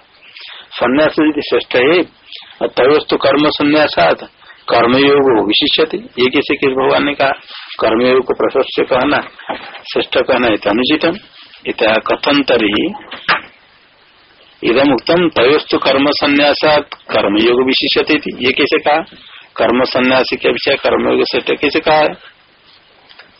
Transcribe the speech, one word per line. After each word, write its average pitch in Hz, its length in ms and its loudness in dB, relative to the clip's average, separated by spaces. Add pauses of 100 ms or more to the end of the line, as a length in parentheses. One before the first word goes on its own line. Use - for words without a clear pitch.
(720)
संन्यास 139 480 0
यदि 151 200 2
श्रेष्ठ - 360 -2
है, 156 260 2 (680)
तयोस्तु 151 480 2
कर्म 147 340 0
संन्यासात 151 720 0 (480)
कर्मयोग 131 800 2
विशिष्यते, 147 500 -2
ये 131 340 -2
कैसे 143 260 -2
कि 143 100 -2
भगवान 135 380 0
ने 143 100 -2
कहा 139 160 0 (500)
कर्मयोग 123 440 2
को - 100 -2
प्रशस्त 127 580 -2
कहना, 131 280 0 (720)
श्रेष्ठ - 260 -2
कहना, 123 280 0
इत 104 220 -2
अनुचितम, 151 480 0 (500)
इत 127 160 -4
कथन 113 600 0
तरी 120 520 0 (1700)
इदम 139 280 2
उक्तम 165 360 0
तयोस्तु 139 500 2
कर्म 139 320 0
संन्यासात 143 840 0
कर्मयोग 117 720 0
विशिष्यते 143 480 0
इति, 127 320 -4
ये 127 60 2
कैसे 151 260 0
कहा? 151 200 0 (580)
कर्म 117 280 2
संन्यास 127 460 0 (120)
के 135 60 2
अपेक्षा 127 260 0
कर्मयोग 123 500 0
श्रेष्ठ - 360 -4
कैसे 151 200 0
कहा 156 160 2
है? 156 180 2 (1300)